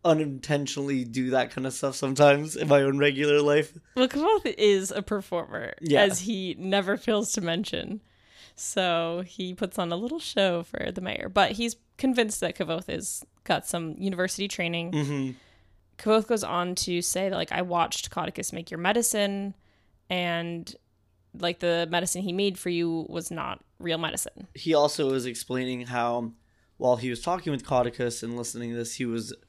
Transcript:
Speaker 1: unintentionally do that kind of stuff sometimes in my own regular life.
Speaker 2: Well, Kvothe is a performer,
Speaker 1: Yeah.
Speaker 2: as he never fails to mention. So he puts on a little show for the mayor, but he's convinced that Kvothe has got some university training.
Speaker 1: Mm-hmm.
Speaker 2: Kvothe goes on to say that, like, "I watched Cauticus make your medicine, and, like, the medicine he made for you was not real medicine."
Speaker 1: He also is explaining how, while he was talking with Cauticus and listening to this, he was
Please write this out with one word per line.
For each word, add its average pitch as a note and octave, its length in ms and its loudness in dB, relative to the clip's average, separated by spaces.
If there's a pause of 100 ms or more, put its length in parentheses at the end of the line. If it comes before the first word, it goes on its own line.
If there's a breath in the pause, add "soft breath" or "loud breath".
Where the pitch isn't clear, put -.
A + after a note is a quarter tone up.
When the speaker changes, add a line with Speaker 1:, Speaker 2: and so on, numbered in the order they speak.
Speaker 1:
unintentionally C#3+ 1000 0
do B2+ 260 -2
that B2+ 220 2
kind C3 160 -4
of C3 40 -4
stuff C3+ 220 -2
sometimes C#3+ 640 6
in - 120 -2
my C#3 140 8
own C#3 160 2
regular D3 420 4
life. D3 380 4 (160)
Speaker 2:
Well, B3+ 140 4
Kvothe E4 500 2
is G3 320 4
a G3+ 120 -4
performer, F3 760 -6
Speaker 1:
Yeah. D#3 220 6
Speaker 2:
as F#3 180 4
he F#3+ 380 -4
never F#3+ 380 0
fails A3 360 0
to G#3+ 80 -2
mention. F#3 600 -4 (560 soft breath)
So E3+ 720 0
he F3+ 280 -8
puts F3+ 240 -6
on F3 140 -2
a E3+ 40 0
little B3+ 240 -4
show F3+ 440 2
for - 280 -6
the F#3 80 -8
mayor, - 320 -6
but G3+ 200 4
he's A3+ 240 -4 (200)
convinced A#3+ 440 2
that F3 160 -2
Kvothe E3 320 -4
has - 360 -6 (200)
got - 220 0
some E3 320 -4
university F#3+ 500 -2
training. E3+ 440 -4
Speaker 1:
Mm-hmm. C#3 380 0 (680 soft breath)
Speaker 2:
Kvothe G#3+ 280 4
goes A3+ 180 0
on F3 320 -2
to F3 240 -2
say F#3+ 300 -2
that, F#3+ 60 -2
like, E3 160 -4
"I F3+ 100 0
watched F3 480 -2
Cauticus - 420 -6
make - 180 -10
your F#3+ 80 -8
medicine, G3+ 760 0 (560)
and, E3+ 640 -4 (640)
like, F3 220 -2
the E3+ 300 2
medicine F3+ 320 -2
he F#3 100 -2
made G3 260 0
for F3+ 120 -4
you E3+ 380 0
was E3 220 -6
not D#3 340 -8 (140)
real E3 200 -2
medicine." - 560 -6
Speaker 1:
He D#3+ 200 0
also C#3+ 400 4
is B2+ 120 -2
explaining B2+ 600 -4
how, A#2+ 460 -2 (440)
while B2 200 4
he B2 140 -4
was A#2+ 120 -6
talking F3 280 -2
with C3 140 -2
Cauticus A#2+ 580 0
and A#2 140 -6
listening A#2 340 -8
to A#2 60 -6
this, A#2 200 -6
he B2+ 100 -4
was A#2 260 -4 (160)